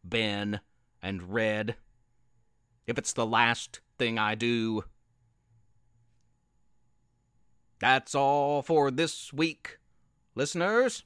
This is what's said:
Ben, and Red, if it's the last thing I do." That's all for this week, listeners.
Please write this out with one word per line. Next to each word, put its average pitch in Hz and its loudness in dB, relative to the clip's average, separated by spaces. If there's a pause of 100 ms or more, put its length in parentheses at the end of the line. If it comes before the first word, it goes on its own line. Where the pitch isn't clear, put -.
Ben, 104 -2 (400)
and 92 -8
Red, 110 -2 (1080)
if 120 -4
it's - -6
the 117 0
last 117 2 (160)
thing 113 0
I 107 0
do." 113 0 (3000)
That's 143 2
all 143 2
for 143 4
this 147 -4
week, 160 -4 (560)
listeners. 202 0